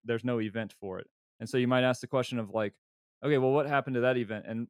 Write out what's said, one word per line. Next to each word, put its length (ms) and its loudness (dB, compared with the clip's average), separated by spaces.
there's 180 -2
no 160 0
event 340 -6
for 260 -10
it. 80 -14
And 80 -10
so 100 -2
you 100 2
might 160 4
ask 180 2
the 60 -12
question 320 -2
of, 120 -6
like, 220 -2
"Okay, 160 2
well, 140 4
what 160 2
happened 280 0
to 60 2
that 160 4
event?" 300 -4
And 220 -6